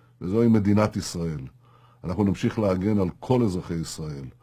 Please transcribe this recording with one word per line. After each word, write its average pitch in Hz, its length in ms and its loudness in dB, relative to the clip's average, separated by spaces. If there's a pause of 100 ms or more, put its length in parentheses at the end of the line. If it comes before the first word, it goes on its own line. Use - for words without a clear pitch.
(240)
וזוהי 110 240 2
מדינת 104 480 4
ישראל. 82 460 -6 (600)
אנחנו 87 200 -2
נמשיך 101 360 0
להגן 101 400 2
על 92 100 0 (100)
כל 127 240 2
אזרחי 87 300 -2
ישראל. 76 520 -8 (180)